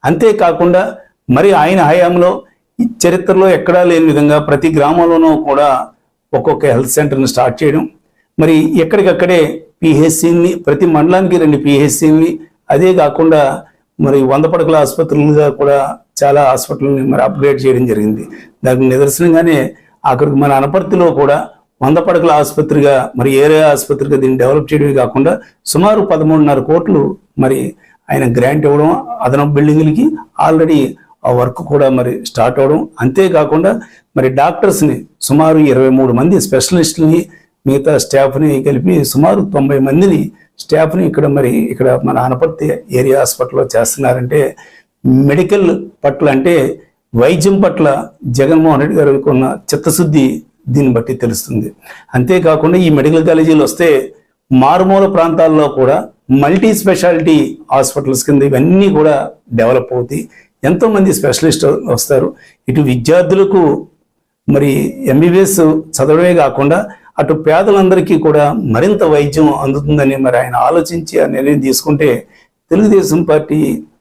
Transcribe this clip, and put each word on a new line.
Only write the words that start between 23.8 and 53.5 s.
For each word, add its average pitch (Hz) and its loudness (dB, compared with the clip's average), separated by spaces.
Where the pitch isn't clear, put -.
దీన్ని 131 0
డెవలప్ 147 0
చేయడమే 143 0
కాకుండా 135 0
సుమారు 196 0
పదమూడున్నర 156 2
కోట్లు 156 -2
మరి - -2
ఆయన 135 -2
గ్రాంట్ 143 0
ఇవ్వడం, 151 0
అదనపు 143 0
బిల్డింగులకి 151 2
already 160 2
ఆ 127 0
వర్క్ 123 -2
కూడా 143 0
మరి 123 -4
స్టార్ట్ 123 -2
అవ్వడం. 147 0
అంతేకాకుండా 165 0
మరి 131 0
డాక్టర్స్ని 147 -2
సుమారు 160 2
ఇరవై 135 2
మూడు 131 2
మంది 165 2
స్పెషలిస్టులని, 160 0
మిగతా 139 0
స్టాఫ్ని 139 0
కలిపి 147 0
సుమారు 185 0
తొంభై 139 0
మందిని 147 0
స్టాఫ్ని 160 -2
ఇక్కడ 151 -2
మరి 139 0
ఇక్కడ 120 -2
మన 127 -2
అనపర్తి 131 -4
ఏరియా 131 0
హాస్పిటల్లో 131 -4
చేస్తున్నారంటే, 127 -2
మెడికల్ 143 0
పట్ల 143 0
అంటే 135 0
వైద్యం 170 0
పట్ల 147 -2
జగన్మోహన్ 139 2
రెడ్డి 151 -2
గారికి 139 0
ఉన్న 131 -2
చిత్తశుద్ధి 151 -2
దీన్ని 131 0
బట్టి 117 -4
తెలుస్తుంది. - -6
అంతేకాకుండా 160 2
ఈ 175 2
మెడికల్ 156 2
కాలేజీలు 160 2